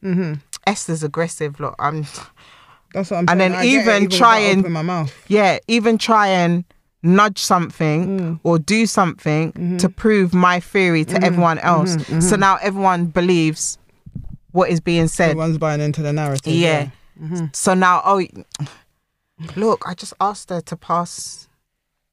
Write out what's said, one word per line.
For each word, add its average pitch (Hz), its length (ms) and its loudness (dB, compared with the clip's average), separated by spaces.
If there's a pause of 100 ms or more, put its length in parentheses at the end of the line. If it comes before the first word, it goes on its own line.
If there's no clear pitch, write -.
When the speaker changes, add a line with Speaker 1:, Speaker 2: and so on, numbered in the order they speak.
Speaker 1:
Mm-hmm. 180 300 -2 (340)
Speaker 2:
Esther's 170 360 -4
aggressive, 151 580 -6
look, 139 180 -8
I'm 147 280 -4 (840)
Speaker 1:
That's 190 180 -6
what 180 80 -4
I'm 175 100 0
Speaker 2:
And 180 100 4
Speaker 1:
saying. - 0 -
Speaker 2:
then 185 140 2
Speaker 1:
I 185 100 -2
get - 20 0
it 262 180 4
Speaker 2:
even 208 220 2
Speaker 1:
even 190 140 -2
Speaker 2:
try 226 220 6
Speaker 1:
without 202 100 2
Speaker 2:
and 190 100 4
Speaker 1:
opening 175 120 0
my 156 100 -4
mouth. 165 300 -4 (160)
Speaker 2:
yeah, 196 300 2 (100)
even 226 300 2
try 214 300 2
and 175 360 2 (380)
nudge 196 360 4
something 175 840 -2
Speaker 1:
Mm. 165 220 -6
Speaker 2:
or 170 160 2
do 214 280 0
something 160 640 0
Speaker 1:
Mm-hmm. 175 260 -6
Speaker 2:
to 185 100 2
prove 190 460 2
my 180 260 4
theory 170 460 0
to - 80 -6
Speaker 1:
Mm-hmm. 180 100 0
Speaker 2:
everyone 175 360 2
else. 175 360 2
Speaker 1:
Mm-hmm, 139 160 -6
mm-hmm. 160 80 0
Speaker 2:
So 185 160 2
now 196 240 4
everyone 190 460 0
believes 165 720 0 (720)
what 185 160 2
is 165 120 0
being 170 280 0
said. 170 220 0
Speaker 1:
Everyone's 160 280 -2
buying 151 220 -2
into 151 220 -4
the 147 100 -4
narrative. 147 400 -4
Speaker 2:
Yeah. 170 160 2
Speaker 1:
Yeah. 147 200 -2 (360)
Mm-hmm. 165 280 -6
Speaker 2:
So - 220 0
now, 185 300 2
oh, 196 160 2 (1400)
look, 208 300 0
I 180 80 -10
just - 260 -16
asked 196 300 -4
her 175 100 -6
to 170 160 -12
pass, - 720 -8 (640)